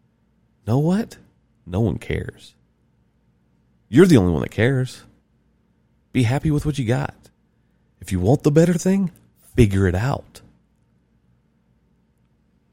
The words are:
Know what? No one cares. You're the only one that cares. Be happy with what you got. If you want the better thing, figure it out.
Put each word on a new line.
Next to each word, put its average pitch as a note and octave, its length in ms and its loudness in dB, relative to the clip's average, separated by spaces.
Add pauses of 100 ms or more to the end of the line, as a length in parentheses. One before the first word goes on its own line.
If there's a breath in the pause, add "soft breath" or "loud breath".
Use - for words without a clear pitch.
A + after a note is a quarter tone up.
(680)
Know A#2 120 0
what? F#3 400 -2 (500)
No F2+ 120 -4
one G#2 180 -2
cares. - 560 -10 (1300)
You're D#3+ 180 6
the E3 100 6
only F2+ 160 4
one D2 100 -2
that - 80 -8
cares. B2+ 520 -4 (1080)
Be C3 100 0
happy C3+ 280 0
with D3 140 -2
what D3+ 140 -4
you B2+ 80 -4
got. C3 280 -4 (880)
If - 100 -18
you F#2+ 100 -2
want A2+ 220 2
the D3+ 80 2
better E3 240 4
thing, F#3+ 360 -2 (440)
figure G2 320 2
it F2 80 0
out. A#2 460 -6 (2250)